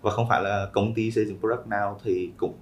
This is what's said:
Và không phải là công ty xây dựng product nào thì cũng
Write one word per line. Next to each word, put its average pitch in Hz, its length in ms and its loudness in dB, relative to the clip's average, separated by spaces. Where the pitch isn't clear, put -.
Và 107 100 2
không 117 180 0
phải 92 140 4
là 98 300 0
công 107 200 2
ty 113 180 0
xây 110 140 2
dựng 98 140 -8
product 113 280 -2
nào 101 360 -2
thì 92 340 0
cũng 85 240 -4